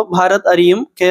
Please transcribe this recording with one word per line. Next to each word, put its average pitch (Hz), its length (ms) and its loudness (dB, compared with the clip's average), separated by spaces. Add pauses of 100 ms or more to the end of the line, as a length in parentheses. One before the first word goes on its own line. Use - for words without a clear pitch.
(100)
ഭാരത് 185 380 0
അരിയും 175 320 2 (160)
കെ 180 140 0